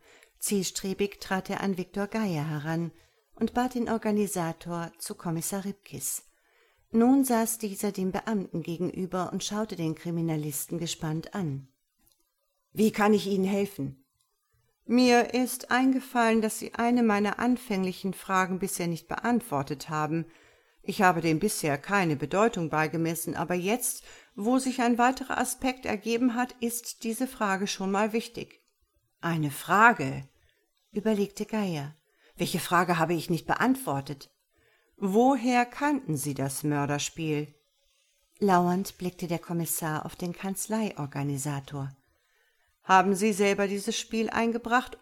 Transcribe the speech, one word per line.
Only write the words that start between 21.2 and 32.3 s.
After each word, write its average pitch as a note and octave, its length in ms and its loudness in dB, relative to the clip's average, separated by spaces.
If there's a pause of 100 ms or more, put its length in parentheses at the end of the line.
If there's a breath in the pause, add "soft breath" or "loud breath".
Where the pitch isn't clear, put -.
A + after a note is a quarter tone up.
dem D#3+ 200 2
bisher E3 360 0
keine F3 400 0
Bedeutung F3+ 540 0
beigemessen, D#3+ 640 -2
aber E3+ 180 -2
jetzt, G3 480 -2 (320 loud breath)
wo A#3 240 2
sich B3+ 220 0
ein A#3+ 160 4
weiterer C4 400 2
Aspekt B3+ 480 -2
ergeben A#3 500 0
hat, B3 260 -2
ist - 440 -6
diese A3+ 220 -2
Frage G3+ 400 -2
schon F#3+ 240 -4
mal G#3 240 0
wichtig.“ - 480 -8 (580)
„Eine D#3+ 300 0
Frage?“, D#3 760 4 (640)
überlegte G3+ 540 -2
Geier. E3+ 500 -4 (440 soft breath)